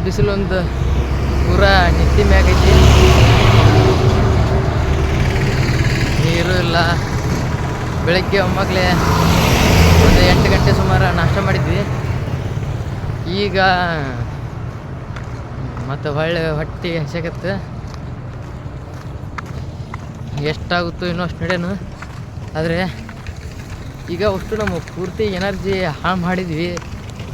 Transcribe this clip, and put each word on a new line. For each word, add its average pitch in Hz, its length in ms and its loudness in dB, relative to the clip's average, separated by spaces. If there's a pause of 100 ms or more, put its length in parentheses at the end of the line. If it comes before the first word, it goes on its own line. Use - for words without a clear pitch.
ಬಿಸಿಲೊಂದು 196 540 0 (840)
ಪೂರಾ 196 280 4 (240)
ನೆತ್ತಿ 160 260 4 (100)
ಮ್ಯಾಗೈತಿ, 185 420 6 (3500)
ನೀರು 170 320 2 (100)
ಇಲ್ಲ. 170 120 0 (1300)
ಬೆಳಗ್ಗೆ 185 400 0
ಒಮ್ಮಾಗ್ಲೇ 185 400 0 (1200)
ಒಂದು - 160 8 (120)
ಎಂಟು 180 220 4
ಗಂಟೆ 190 260 4
ಸುಮಾರು 190 280 2 (120)
ನಾಷ್ಟ - 160 0 (100)
ಮಾಡಿದ್ವಿ. 190 340 0 (1600)
ಈಗ 196 160 0 (2250)
ಮತ್ತೆ - 260 -8
ಹೊಳ್ಳಿ 165 260 -2 (160)
ಹೊಟ್ಟೆ 160 320 -8 (120)
ಹಸ್ಯಾಕತ್ತು. 165 500 -6 (3000)
ಎಷ್ಟಾಗುತ್ತೋ 175 580 -6
ಇನ್ನೂ 175 160 -6
ಅಷ್ಟು - 160 -10
ನಡೆಯೋಣ. 175 260 -4 (920)
ಆದ್ರೆ 165 200 -2 (1400)
ಈಗ 175 80 -6 (140)
ಅಷ್ಟು 196 240 -8
ನಮ್ಮ 196 140 -4 (200)
ಪೂರ್ತಿ 185 300 -6 (140)
ಎನರ್ಜಿ 190 380 -4 (240)
ಹಾಳು 180 240 -2
ಮಾಡಿದ್ವಿ, 175 440 -4 (640)